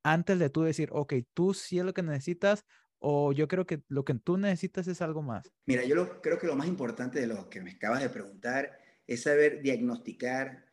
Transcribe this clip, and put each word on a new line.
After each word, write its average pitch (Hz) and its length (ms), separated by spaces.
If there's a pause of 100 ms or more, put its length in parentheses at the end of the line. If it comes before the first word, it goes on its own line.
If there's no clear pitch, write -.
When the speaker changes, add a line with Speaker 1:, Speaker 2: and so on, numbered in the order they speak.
Speaker 1:
antes 170 360
de 147 100
tú 160 140
decir, 160 280
"Ok, 147 220 (200)
tú 185 200
sí - 260
es 180 60
lo 185 80
que 185 100
necesitas", 175 640 (340)
o 143 340
"Yo 147 140
creo 180 180
que 151 220
lo 139 180
que 135 100
tú 175 220
necesitas 190 520
es 175 120
algo 160 200
más"? 120 320 (120)
Speaker 2:
Mira, 123 200
yo 143 100
lo, 175 260
creo 156 180
que 175 80
lo 147 80
más 147 120
importante 123 520
de 120 80
lo 104 220
que 95 120
me 90 100
acabas 117 300
de 127 80
preguntar 120 720 (280)
es 120 160
saber 147 380
diagnosticar 127 1120